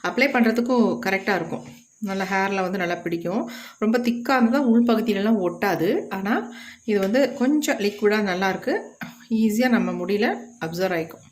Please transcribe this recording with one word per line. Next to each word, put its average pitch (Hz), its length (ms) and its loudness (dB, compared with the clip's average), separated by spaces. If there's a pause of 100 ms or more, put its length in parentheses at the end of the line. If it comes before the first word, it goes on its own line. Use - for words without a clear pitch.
அப்ளை 240 280 2
பண்றதுக்கும் 233 680 2
கரெக்டா 190 300 0
இருக்கும். 165 280 -6 (360)
நல்லா 196 240 -4
ஹேர்ல 196 380 0
வந்து 185 160 -2
நல்லா 175 180 -2
பிடிக்கும். 170 540 -4 (300)
ரொம்ப 220 180 2
திக்கா 240 380 0
இருந்தா 240 240 4
உள் 240 240 4
பகுதியிலலாம் 214 640 2
ஒட்டாது. 185 640 0
ஆனா 208 420 -2 (340)
இது 208 140 0
வந்து 240 340 2
கொஞ்சம் 294 440 0
லிக்விடா 208 440 2
நல்லா 190 280 0
இருக்கு. - 480 -4 (320)
ஈஸியா 220 400 2
நம்ம 180 360 0
முடியில 208 300 0 (300)
அப்சர்வ் 175 320 -2
ஆயிக்கும். - 340 -8